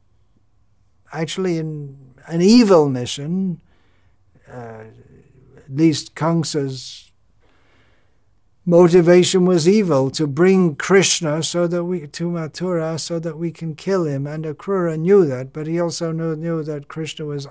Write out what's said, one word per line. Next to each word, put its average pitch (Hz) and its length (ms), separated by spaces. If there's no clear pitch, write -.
actually 165 460
an, 143 560
an 170 160
evil 196 460
mission. 156 720
Uh, 113 360
at - 140
least 147 460
Kamsa's 151 960
motivation 175 800
was 175 240
evil, 160 420
to 156 160
bring 175 500
Krishna 165 640
so 175 240
that 170 180
we, 175 220
to 170 240
Mathura 165 680
so 170 200
that 160 180
we 170 140
can 160 240
kill 185 300
him. 143 220
And 156 180
Akrura 165 540
knew 185 280
that, 131 260
but 156 140
he 170 140
also 165 320
knew, 165 240
knew 165 260
that 147 260
Krishna 160 380
was 143 240